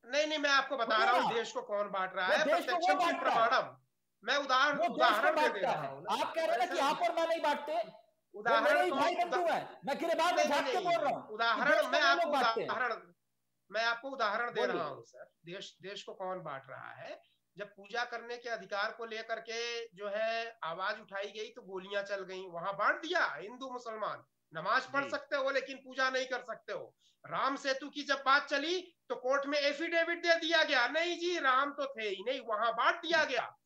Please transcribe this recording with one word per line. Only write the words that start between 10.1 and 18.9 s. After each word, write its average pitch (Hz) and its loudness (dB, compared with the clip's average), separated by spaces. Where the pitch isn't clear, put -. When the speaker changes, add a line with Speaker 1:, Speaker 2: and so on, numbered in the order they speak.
Speaker 2:
में 302 6
Speaker 1:
नहीं, 277 2
Speaker 2:
झांक 294 2
के 508 0
Speaker 1:
नहीं, 359 0
Speaker 2:
बोल 339 2
रहा 294 2
हूँ - -8
कि 214 -12
Speaker 1:
उदाहरण 233 2
Speaker 2:
देश 311 6
को 269 0
Speaker 1:
मैं 285 2
Speaker 2:
वो 285 6
लोग 277 6
Speaker 1:
आपको 320 0
Speaker 2:
बांटते 233 2
हैं। 165 -2
Speaker 1:
उदाहरण, 233 -2
मैं 214 0
आपको 233 0
उदाहरण 226 0
दे 220 0
Speaker 2:
बोलिए। 185 2
Speaker 1:
रहा 160 -2
हूँ 123 -12
सर, - -20
देश, 190 -12
देश 190 -12
को 226 -14
कौन 185 -8
बांट 139 -10
रहा 120 -14
है। 151 -14
जब 202 -8
पूजा 233 -6
करने 240 -8
के 240 -12
अधिकार 208 -4